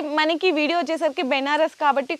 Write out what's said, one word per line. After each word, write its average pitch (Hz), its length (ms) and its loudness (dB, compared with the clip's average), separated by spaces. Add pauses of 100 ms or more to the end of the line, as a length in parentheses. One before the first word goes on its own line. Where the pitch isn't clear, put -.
(180)
మనకి 320 300 2 (100)
వీడియో 311 240 0
వచ్చేసరికి 311 500 -2
బెనారస్ 294 420 0 (100)
కాబట్టి 277 360 0